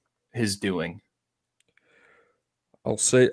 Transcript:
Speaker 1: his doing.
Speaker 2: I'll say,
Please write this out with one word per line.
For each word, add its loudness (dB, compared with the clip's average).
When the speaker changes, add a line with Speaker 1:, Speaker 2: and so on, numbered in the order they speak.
Speaker 1:
his -2
doing. -6
Speaker 2:
I'll -2
say, 4